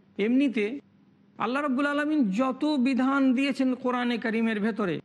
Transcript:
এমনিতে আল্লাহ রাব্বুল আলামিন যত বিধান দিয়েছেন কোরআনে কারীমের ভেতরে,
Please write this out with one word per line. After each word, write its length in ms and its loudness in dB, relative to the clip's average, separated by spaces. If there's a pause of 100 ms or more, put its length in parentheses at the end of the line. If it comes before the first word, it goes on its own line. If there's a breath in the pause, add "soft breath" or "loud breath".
(180)
এমনিতে 640 0 (580)
আল্লাহ 240 -2
রাব্বুল 240 0
আলামিন 460 0
যত 340 -2
বিধান 680 2
দিয়েছেন 420 0
কোরআনে 420 -2
কারীমের 420 -2
ভেতরে, 460 -2